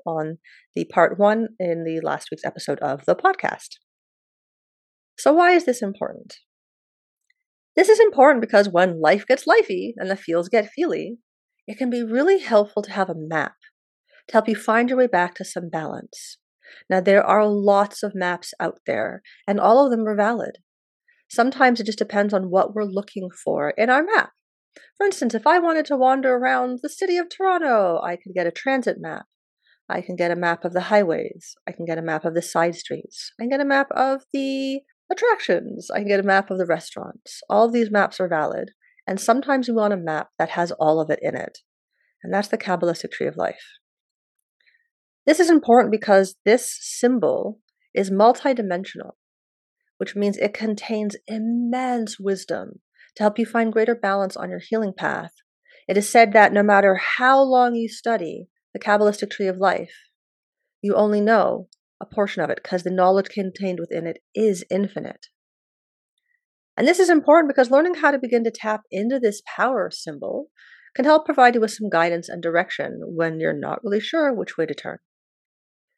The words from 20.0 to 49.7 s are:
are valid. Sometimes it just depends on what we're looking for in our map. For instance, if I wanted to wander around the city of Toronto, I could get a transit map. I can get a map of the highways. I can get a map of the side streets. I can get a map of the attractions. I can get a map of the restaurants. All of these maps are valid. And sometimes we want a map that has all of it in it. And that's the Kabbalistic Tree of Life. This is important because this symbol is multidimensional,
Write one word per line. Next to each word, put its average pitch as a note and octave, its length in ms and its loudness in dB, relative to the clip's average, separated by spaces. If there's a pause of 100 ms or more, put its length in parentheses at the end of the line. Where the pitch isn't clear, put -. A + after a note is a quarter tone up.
are G#3 60 -4
valid. G#3 420 -2 (720)
Sometimes B3 500 2
it G#3 60 -8
just G#3+ 140 -4
depends G#3 340 0
on F#3 160 -2
what F#3+ 260 0
we're G#3+ 80 -2
looking F#3+ 460 -8 (160)
for D3+ 320 -2
in A3+ 120 2
our C4+ 140 2
map. G#4 280 0 (640)
For G4+ 80 0
instance, B3 280 -2
if A3+ 140 -4
I F4 120 6
wanted D#4+ 260 0
to D4 100 -2
wander C4 400 2
around B3+ 460 -2
the D4 80 -8
city F4+ 260 -4
of F4 140 -4
Toronto, C4+ 760 0
I F3 140 -6
could F#3 180 -18
get F3 120 -2
a E3+ 40 -2
transit B3+ 480 -2
map. D#3+ 280 -12 (600)
I F3 140 -4
can F3+ 160 -10
get F3 140 0
a E3+ 40 -2
map E3+ 300 -2
of E3+ 80 -6
the F3+ 80 -2
highways. F#3 720 -2 (100)
I - 60 -10
can E3+ 140 -12
get E3 140 -6
a - 20 -6
map D#3+ 240 -4
of E3 80 -2
the E3+ 80 -2
side E3+ 340 -2
streets. - 640 -14
I A3+ 40 -8
can A#3+ 60 -4
get C#4 120 0
a C#4+ 40 -2
map C#4 260 2
of C4+ 320 0 (100)
the C4+ 480 -4 (300)
attractions. F#4 800 -2
I - 60 -4
can G3+ 100 -4
get G3+ 120 2
a G3 40 0
map G3 280 2
of F#3 80 -2
the F3 80 -2
restaurants. - 840 -8
All G#3+ 160 4
of A#3 80 0
these A#3 160 0
maps G#3 300 0
are F#3 80 -2
valid. E3+ 420 -4 (380)
And F#3+ 120 -4
sometimes C4 480 0
we A#3+ 60 -2
want G#3 180 0
a G3 60 0
map D#3+ 300 -6 (100)
that E3 140 -2
has F3 220 -2
all D#3 280 2
of D#3 80 -2
it - 140 0
in D3+ 120 -4
it. - 220 -10 (640)
And F3+ 100 -12
that's G3+ 180 -2
the A3+ 100 -2
Kabbalistic E3+ 500 -4
Tree - 160 -6
of D3+ 100 -6
Life. - 440 -8 (1500)
This D#4 140 4
is E4+ 100 4
important A#3+ 420 6
because G3 440 2 (100)
this A#3 340 2
symbol G#3+ 800 -2 (340)
is G3 200 -2
multidimensional, G#3 1000 0 (840)